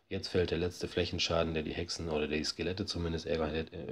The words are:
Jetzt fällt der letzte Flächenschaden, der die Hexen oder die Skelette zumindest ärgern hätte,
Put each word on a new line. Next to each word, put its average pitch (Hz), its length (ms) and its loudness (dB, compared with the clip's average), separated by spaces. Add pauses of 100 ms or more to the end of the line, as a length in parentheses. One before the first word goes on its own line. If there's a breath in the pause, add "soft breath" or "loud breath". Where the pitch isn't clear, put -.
Jetzt 92 200 -4
fällt 87 220 4
der 80 80 2
letzte 87 300 0
Flächenschaden, 82 680 2
der 78 80 2
die 78 120 -4
Hexen 85 360 -2
oder 76 180 2
die 76 160 0
Skelette 92 420 -2
zumindest 82 400 -2
ärgern 80 240 2
hätte, 80 260 -2 (160)